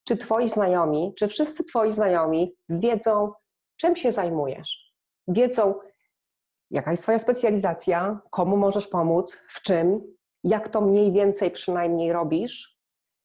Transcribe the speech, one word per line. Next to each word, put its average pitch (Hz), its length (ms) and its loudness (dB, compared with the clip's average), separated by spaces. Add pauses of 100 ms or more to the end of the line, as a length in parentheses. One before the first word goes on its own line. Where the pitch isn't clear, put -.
czy 233 120 0
Twoi 233 320 0
znajomi, 180 720 0
czy 208 100 0
wszyscy 302 360 -4
Twoi 220 280 0
znajomi 175 640 0 (120)
wiedzą, 208 640 0 (440)
czym 330 200 0
się 240 160 0
zajmujesz? 165 840 -4 (340)
Wiedzą, 214 460 2 (960)
jaka 143 200 -4
jest 170 120 -2
Twoja 226 160 2
specjalizacja, 208 1000 0 (100)
komu 190 260 0
możesz 202 320 0
pomóc, 170 600 -2
w - 140 -18
czym, 185 400 2 (420)
jak 208 240 0
to 220 120 -2
mniej 202 320 4
więcej 202 380 2
przynajmniej 170 640 -2
robisz 170 640 -4 (480)